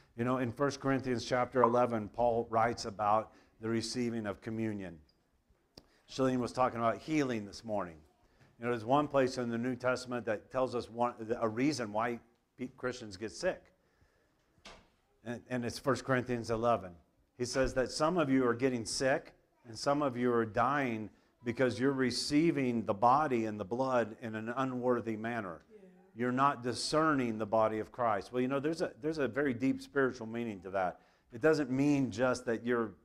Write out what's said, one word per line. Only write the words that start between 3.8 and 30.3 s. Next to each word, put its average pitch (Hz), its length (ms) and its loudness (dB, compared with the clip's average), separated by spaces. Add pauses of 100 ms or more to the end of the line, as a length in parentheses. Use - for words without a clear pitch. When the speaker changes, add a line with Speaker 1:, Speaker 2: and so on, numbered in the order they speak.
Speaker 1:
of 98 140 -6
communion. 107 580 -6 (1120)
Shalene 131 300 0
was 117 140 -2
talking 120 280 0
about 113 180 2
healing 131 460 0
this 98 200 -14
morning. 95 360 -6 (580)
You 117 60 -8
know, 120 80 0
there's 113 120 -4
one 143 220 4
place 131 320 2
in 120 100 -2
the 117 100 -2
New 123 180 -2
Testament 123 500 -2
that 107 240 -4
tells 127 240 0
us 110 160 -4
one, 117 240 0 (240)
a 117 100 2
reason 120 440 -2
why 117 260 -2 (380)
pe-, 123 200 -8
Christians 113 400 -8
get 107 140 -6
sick. - 320 -4 (1600)
And, 117 240 -8
and 123 160 -4
it's 113 140 -6
First 131 260 0
Corinthians 123 460 -2
eleven. 110 460 0 (400)
He 123 80 -6
says 127 300 0
that 127 180 -2
some 160 260 0
of 151 100 2
you 135 160 4
are 117 100 2
getting 123 300 0
sick 135 500 -2 (340)
and 113 100 -14
some 143 240 2
of 131 140 0
you 123 160 2
are 117 120 4
dying 117 640 0 (340)
because 120 340 2
you're 135 140 4
receiving 131 920 2
the 104 100 0
body 123 500 4
and 104 160 -4
the 101 40 -6
blood 120 580 0
in 113 120 -6
an 110 220 -6
unworthy 123 600 0
manner. 107 440 -6 (100)
Speaker 2:
Yeah. - 180 -20 (280)
Speaker 1:
You're 123 160 0
not 131 320 2
discerning 127 760 2
the 110 80 -2
body 110 320 4
of 104 140 -6
Christ. 110 400 0
Well, 127 100 0
you 127 60 0
know, 139 100 0
there's 160 240 -2
a, 151 180 -2
there's 156 180 -4
a 135 100 0
very 135 260 0
deep 131 260 0
spiritual 123 460 -2
meaning 113 360 -6